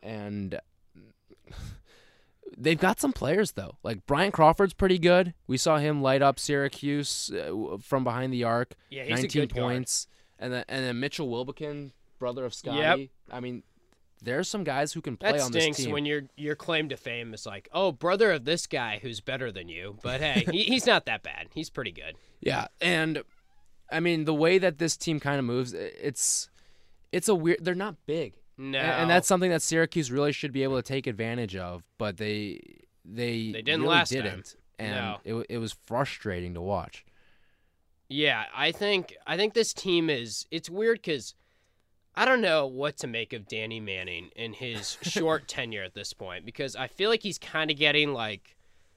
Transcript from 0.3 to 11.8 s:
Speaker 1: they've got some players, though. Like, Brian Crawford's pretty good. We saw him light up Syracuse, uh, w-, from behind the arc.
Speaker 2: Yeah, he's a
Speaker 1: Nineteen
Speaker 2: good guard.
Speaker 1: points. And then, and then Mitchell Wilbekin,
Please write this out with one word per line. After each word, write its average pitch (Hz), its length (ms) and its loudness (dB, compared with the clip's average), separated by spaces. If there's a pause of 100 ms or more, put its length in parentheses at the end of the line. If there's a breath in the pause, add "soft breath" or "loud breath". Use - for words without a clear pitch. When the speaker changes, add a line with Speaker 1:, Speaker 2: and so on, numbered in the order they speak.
Speaker 1:
they've 151 220 2
got 190 200 4
some 277 140 2
players, 175 400 2
though. - 300 -10
Like, 110 220 -6
Brian 175 260 4
Crawford's 170 420 8
pretty 185 260 4
good. 175 340 6 (140)
We 127 100 2
saw 156 200 4
him 147 240 2
light 135 200 6
up 139 180 6
Syracuse, 143 920 -2
uh, 85 140 -4
w-, 90 340 -4
from 135 220 0
behind 127 300 -2
the 120 100 0
arc. 117 300 0 (160 soft breath)
Speaker 2:
Yeah, 135 140 -12
he's 143 80 -4
a - 100 0
Speaker 1:
Nineteen 139 220 0
Speaker 2:
good 123 120 -4
guard. 123 80 0
Speaker 1:
points. 123 440 -2 (320 soft breath)
And 123 140 -6
then, 123 140 -4
and 131 180 -4
then 123 140 -2
Mitchell 143 300 -4
Wilbekin, 139 640 -6 (280)